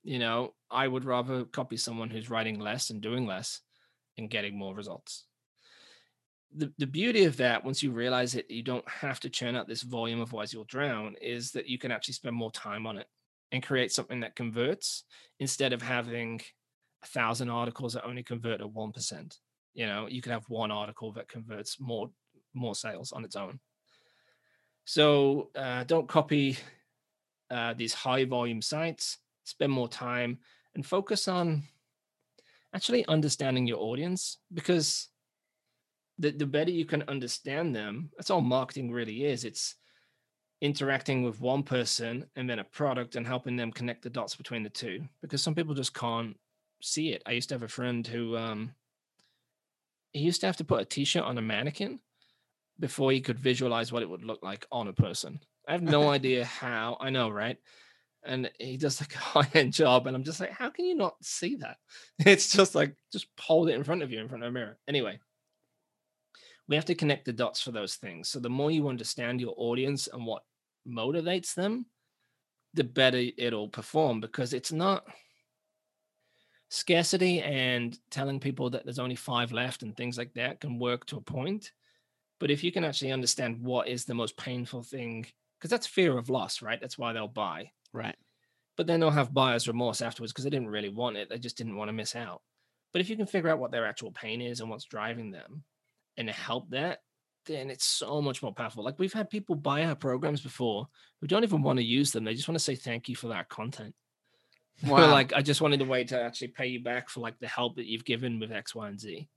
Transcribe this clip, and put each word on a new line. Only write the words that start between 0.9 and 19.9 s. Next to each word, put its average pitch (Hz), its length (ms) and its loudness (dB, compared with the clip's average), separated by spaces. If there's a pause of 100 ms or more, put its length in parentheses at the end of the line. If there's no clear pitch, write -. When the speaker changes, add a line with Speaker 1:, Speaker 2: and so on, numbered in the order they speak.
Speaker 1:
rather 127 400 0
copy 123 320 -6
someone 113 340 -4
who's 113 200 -8
writing 110 280 0
less 107 320 -4
and 107 100 -8
doing 117 260 -2
less 98 340 -6 (580)
and 113 120 -8
getting 104 280 -4
more 98 160 -8
results. - 520 -12 (1300)
The, 147 220 -4
the 147 80 0
beauty 196 380 4
of 147 140 4
that, 123 260 4
once 135 180 -2
you 143 80 0
realize 123 440 0
it, - 160 -6
you 113 120 -6
don't 127 260 -4
have 135 320 -6
to 131 100 -8
churn 123 260 -4
out 117 120 -4
this 113 140 -6
volume, 117 400 -4
otherwise 113 300 -6
you'll 110 120 -12
drown, 117 560 -4
is 120 320 -6
that 127 160 -6
you 123 100 -4
can 120 120 -6
actually 113 240 -4
spend 120 220 -6
more 113 160 -4
time 107 340 -8
on 110 100 -8
it - 120 -14 (420)
and 127 120 -2
create 123 300 2
something 123 280 -2
that 113 160 -8
converts 120 680 -2 (360)
instead 135 320 0
of 120 100 -4
having 117 580 -4 (640)
a - 40 -20
thousand 120 440 0
articles 120 440 -4
that 117 120 -8
only 123 160 -10
convert 117 380 -4
at 104 120 -8
one 110 200 -6
percent. 113 460 -10 (360)
You 113 120 -4
know, 104 200 -4